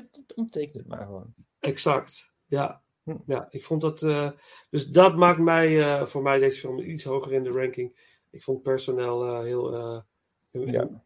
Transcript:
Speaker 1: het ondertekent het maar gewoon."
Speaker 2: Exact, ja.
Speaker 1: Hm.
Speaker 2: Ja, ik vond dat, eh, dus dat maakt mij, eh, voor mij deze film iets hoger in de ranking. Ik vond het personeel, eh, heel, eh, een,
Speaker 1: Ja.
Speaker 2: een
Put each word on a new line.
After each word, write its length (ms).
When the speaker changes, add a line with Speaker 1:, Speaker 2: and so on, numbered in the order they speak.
Speaker 1:
het 220
ondertekent 420
het 100
maar 200
gewoon." 280
Speaker 2:
Exact, 760
ja. 360
Speaker 1:
Hm. 140
Speaker 2:
Ja, 240
ik 140
vond 160
dat, 220
eh, 280
dus 200
dat 260
maakt 220
mij, 440
eh, 240
voor 160
mij 160
deze 220
film 180
iets 260
hoger 280
in 100
de 80
ranking. 680
Ik 120
vond 160
het 80
personeel, 600
eh, 140
heel, 340
eh, 260
een, 200
Speaker 1:
Ja. 80
Speaker 2:
een 260